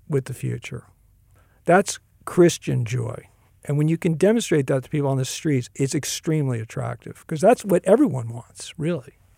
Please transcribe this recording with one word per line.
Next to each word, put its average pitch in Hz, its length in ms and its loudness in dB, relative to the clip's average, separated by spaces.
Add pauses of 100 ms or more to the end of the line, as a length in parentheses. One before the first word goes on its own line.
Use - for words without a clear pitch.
with 135 180 -2
the 127 100 -10
future. - 500 -8 (800)
That's 185 340 2 (260)
Christian 147 600 2
joy. 117 420 -6 (380)
And 143 120 -2
when 151 100 2
you 165 100 0
can 165 160 0
demonstrate 175 540 2
that 131 160 0
to - 60 -20
people 143 200 -2
on 135 80 0
the 131 80 -2
streets, 135 480 -2
it's 139 220 -2
extremely 139 640 -2
attractive, 117 640 -10
'cause 151 160 -8
that's 214 240 4
what 185 200 2
everyone 185 440 2
wants, - 480 -16
really. 151 360 -6 (240)